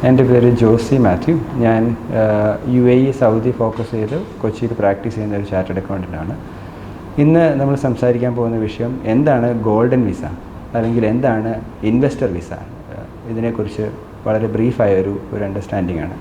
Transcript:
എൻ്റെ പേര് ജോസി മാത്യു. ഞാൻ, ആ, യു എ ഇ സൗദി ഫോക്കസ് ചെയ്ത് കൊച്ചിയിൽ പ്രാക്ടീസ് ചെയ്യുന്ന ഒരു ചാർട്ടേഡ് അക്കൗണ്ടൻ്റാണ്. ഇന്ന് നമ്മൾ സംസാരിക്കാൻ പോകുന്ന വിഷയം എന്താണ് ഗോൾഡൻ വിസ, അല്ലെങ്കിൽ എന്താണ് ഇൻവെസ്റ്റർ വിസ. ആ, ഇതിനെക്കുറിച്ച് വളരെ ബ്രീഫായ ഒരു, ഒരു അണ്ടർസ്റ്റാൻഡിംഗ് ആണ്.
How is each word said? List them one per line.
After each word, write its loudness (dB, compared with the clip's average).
എൻ്റെ 6
പേര് 6
ജോസി 4
മാത്യു. 2
ഞാൻ, 2
ആ, 2
യു 4
എ 6
ഇ 4
സൗദി 2
ഫോക്കസ് -4
ചെയ്ത് -4
കൊച്ചിയിൽ -4
പ്രാക്ടീസ് -2
ചെയ്യുന്ന -4
ഒരു -4
ചാർട്ടേഡ് -2
അക്കൗണ്ടൻ്റാണ്. -6
ഇന്ന് 4
നമ്മൾ 2
സംസാരിക്കാൻ 0
പോകുന്ന 0
വിഷയം -4
എന്താണ് 2
ഗോൾഡൻ 4
വിസ, -4
അല്ലെങ്കിൽ 0
എന്താണ് 0
ഇൻവെസ്റ്റർ 2
വിസ. -6
ആ, -14
ഇതിനെക്കുറിച്ച് -4
വളരെ 2
ബ്രീഫായ 2
ഒരു, -2
ഒരു -4
അണ്ടർസ്റ്റാൻഡിംഗ് -4
ആണ്. -8